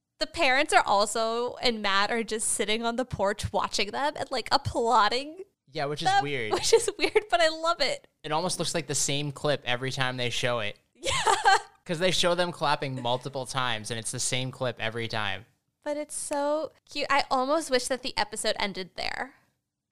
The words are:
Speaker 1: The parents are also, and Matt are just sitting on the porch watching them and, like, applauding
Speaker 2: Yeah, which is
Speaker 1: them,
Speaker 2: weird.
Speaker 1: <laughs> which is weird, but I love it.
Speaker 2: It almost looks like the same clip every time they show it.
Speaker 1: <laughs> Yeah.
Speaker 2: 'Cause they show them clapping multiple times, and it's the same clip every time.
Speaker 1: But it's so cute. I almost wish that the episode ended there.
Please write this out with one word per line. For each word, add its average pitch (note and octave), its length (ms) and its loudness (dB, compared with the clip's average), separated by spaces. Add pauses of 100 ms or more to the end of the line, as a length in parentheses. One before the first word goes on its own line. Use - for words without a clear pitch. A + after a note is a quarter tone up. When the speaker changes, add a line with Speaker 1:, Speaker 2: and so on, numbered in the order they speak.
(200)
Speaker 1:
The D#4 60 -4
parents C#4+ 480 2
are F4+ 100 8
also, A3+ 760 0
and A#3 180 0
Matt G3+ 300 2
are A#3 140 -2
just A3 240 -2
sitting A3 360 0
on A#3 120 -2
the B3 80 0
porch - 480 -2
watching G#3 400 0
them C#4 240 -2
and, - 140 -6
like, B3 220 -4
applauding B3 840 2 (360)
Speaker 2:
Yeah, D3 140 -2
which D3 160 -4
is F#4 60 0
Speaker 1:
them, G4 160 4
Speaker 2:
weird. C3 280 -2
Speaker 1:
<laughs> - 20 2
which - 200 0
is A#4 240 6
weird, - 320 2
but F4 100 4
I D#4+ 80 6
love D#4+ 320 0
it. B3+ 260 -2 (180)
Speaker 2:
It D3+ 80 -6
almost E3 260 0
looks E3 160 -2
like D#3+ 140 -2
the D3 80 -2
same C#3+ 360 0
clip C#3+ 320 0
every B2 280 -2
time C3 240 -2
they B2 140 -2
show A#2+ 300 0
it. G#2 220 -4
Speaker 1:
<laughs> - 40 -20 (140)
Yeah. G4+ 340 0 (500)
Speaker 2:
'Cause E3 160 -4
they F#3 100 2
show F3 240 4
them F3 180 0
clapping C#3+ 480 -2
multiple B2+ 460 -2
times, A#2+ 440 -2
and A#2 80 -4
it's A2+ 120 -6
the B2 100 -6
same B2+ 300 -2
clip B2+ 280 -4
every A2+ 300 -2
time. G#2 380 -2 (380)
Speaker 1:
But D4 120 -2
it's D4 180 -8
so D4 580 -2 (180)
cute. D4 180 -4
I C#4 220 2
almost C#4 400 2
wish B3 160 2
that B3+ 160 -4
the A#3+ 160 -6
episode G#3+ 400 0
ended F#3+ 380 -4
there. - 360 -4 (600)